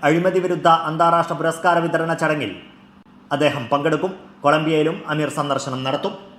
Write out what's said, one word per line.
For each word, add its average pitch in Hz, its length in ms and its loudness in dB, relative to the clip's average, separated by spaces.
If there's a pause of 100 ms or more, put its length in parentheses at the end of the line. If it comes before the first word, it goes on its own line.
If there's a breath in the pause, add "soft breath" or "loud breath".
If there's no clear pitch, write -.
അഴിമതി 175 380 2
വിരുദ്ധ 175 240 2 (220)
അന്താരാഷ്ട്ര 170 500 2
പുരസ്കാര 165 360 2 (100)
വിതരണ 165 260 -2 (100)
ചടങ്ങിൽ 147 300 -2 (800)
അദ്ദേഹം 143 280 0 (100)
പങ്കെടുക്കും. 156 400 0 (300)
കൊളംബിയയിലും 156 540 2 (140)
അമീർ 151 260 -2
സന്ദർശനം 135 480 -4
നടത്തും. 143 280 -4 (260)